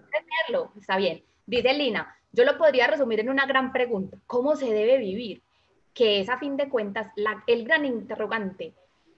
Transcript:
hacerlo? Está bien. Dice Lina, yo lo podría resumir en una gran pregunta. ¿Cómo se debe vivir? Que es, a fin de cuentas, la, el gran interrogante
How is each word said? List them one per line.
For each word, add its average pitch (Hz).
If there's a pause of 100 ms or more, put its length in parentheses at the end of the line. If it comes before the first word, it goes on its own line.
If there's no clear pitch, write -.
(160)
hacerlo? 302
Está 196
bien. 175 (200)
Dice 240
Lina, 233 (140)
yo 233
lo 285
podría 277
resumir 262
en 220
una 269
gran 262
pregunta. 240 (120)
¿Cómo 262
se 269
debe 220
vivir? 208 (500)
Que 208
es, 190
a 247
fin 277
de 277
cuentas, 214
la, 208
el 233
gran 302
interrogante 208 (440)